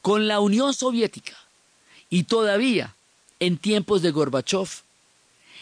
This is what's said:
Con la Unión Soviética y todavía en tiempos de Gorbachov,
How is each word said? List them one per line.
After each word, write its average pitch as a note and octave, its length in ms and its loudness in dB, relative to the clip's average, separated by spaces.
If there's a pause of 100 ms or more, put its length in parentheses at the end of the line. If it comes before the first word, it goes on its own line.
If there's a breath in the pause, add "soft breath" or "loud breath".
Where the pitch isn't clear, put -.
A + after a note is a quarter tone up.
Con G#3+ 260 0
la G#3 120 0
Unión A3+ 340 2
Soviética A#3 640 -4 (720 soft breath)
y F3 140 2
todavía G#3+ 680 0 (460)
en F3+ 180 0
tiempos G#3 440 0
de E3+ 100 2
Gorbachov, D3 560 -2 (960 loud breath)